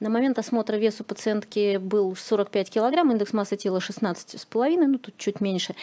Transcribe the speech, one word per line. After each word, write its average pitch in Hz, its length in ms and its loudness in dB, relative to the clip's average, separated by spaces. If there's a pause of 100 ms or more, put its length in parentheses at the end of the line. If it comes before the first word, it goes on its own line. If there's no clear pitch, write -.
На 214 80 -2
момент 247 300 2
осмотра 220 360 -2
вес 214 240 0
у 220 60 -10
пациентки 208 720 0
был 190 400 0
сорок 202 320 0
пять 196 200 0
килограмм, 269 420 2
индекс 208 200 0
массы 208 240 0
тела 190 240 0
шестнадцать - 600 -4
с - 60 -12
половиной, 294 420 2
ну 277 100 4
тут - 200 -10
чуть 202 220 -4
меньше. 190 440 -2